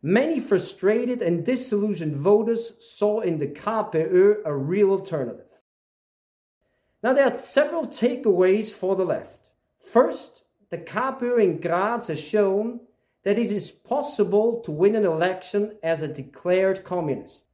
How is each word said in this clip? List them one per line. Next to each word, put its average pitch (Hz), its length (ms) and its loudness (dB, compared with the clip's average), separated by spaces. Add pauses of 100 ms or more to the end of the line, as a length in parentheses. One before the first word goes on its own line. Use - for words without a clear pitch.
Many 254 380 0
frustrated 226 800 -2
and 170 240 0
disillusioned 202 720 -2
voters 214 640 2
saw 208 400 -2
in 175 200 -2
the 143 80 -2
K 214 440 -4
P 165 60 -2
Ö 185 380 4 (100)
a 147 100 -2
real 185 360 2
alternative. 147 600 -6 (1500)
Now, 247 100 2
there 269 180 4
are - 80 -8
several 302 480 0
takeaways 208 840 2
for 190 240 -2
the 190 100 0
left. - 340 -6 (440)
First, - 600 0 (260)
the 170 80 -10
K - 160 -14 (260)
P 240 60 -4
Ö 247 160 2
in 165 180 4
Graz 196 480 -2
has 151 120 -4
shown 208 640 0 (420)
that 202 160 0
it 208 120 0
is 208 200 -6
possible 226 960 -2
to 160 60 -8
win 185 240 4
an 214 100 2
election 185 760 -2
as 165 200 0
a 156 60 -6
declared 185 760 -2
communist. 156 600 -6 (100)